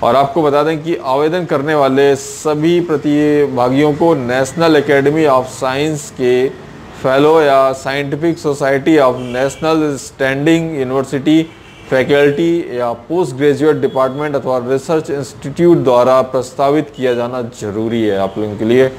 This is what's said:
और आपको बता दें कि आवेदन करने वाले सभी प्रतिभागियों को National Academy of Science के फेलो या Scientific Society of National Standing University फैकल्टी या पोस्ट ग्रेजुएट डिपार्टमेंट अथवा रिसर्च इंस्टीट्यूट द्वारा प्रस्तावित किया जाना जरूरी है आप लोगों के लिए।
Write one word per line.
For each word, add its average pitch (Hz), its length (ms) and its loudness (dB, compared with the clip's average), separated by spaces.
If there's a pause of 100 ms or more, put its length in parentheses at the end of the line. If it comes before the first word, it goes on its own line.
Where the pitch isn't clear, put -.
और 120 120 4
आपको 139 280 2
बता 147 200 2
दें 156 200 -2
कि 165 120 -2
आवेदन 156 500 -2
करने 151 300 -2
वाले 139 400 2
सभी 156 640 -2
प्रतिभागियों 147 1120 0
को 165 220 2
National 135 680 0
Academy 147 460 2
of 127 140 2
Science 143 680 -6
के 127 400 0 (540)
फेलो 147 380 4
या 135 420 2
Scientific 143 520 -4
Society 143 600 0
of 127 220 2 (180)
National 151 600 -2
Standing 143 880 -2
University 139 580 0 (460)
फैकल्टी 143 920 0
या 120 140 -2
पोस्ट 151 420 -4
ग्रेजुएट 143 400 2
डिपार्टमेंट 131 600 -2
अथवा 127 220 -2
रिसर्च 135 520 -4
इंस्टीट्यूट 147 680 0
द्वारा 131 440 4
प्रस्तावित 139 720 -2
किया 127 180 -2
जाना 120 280 -4
जरूरी 110 640 -4
है 104 140 0
आप 95 200 -2
लोगों 104 200 -4
के 110 80 -4
लिए। 127 340 4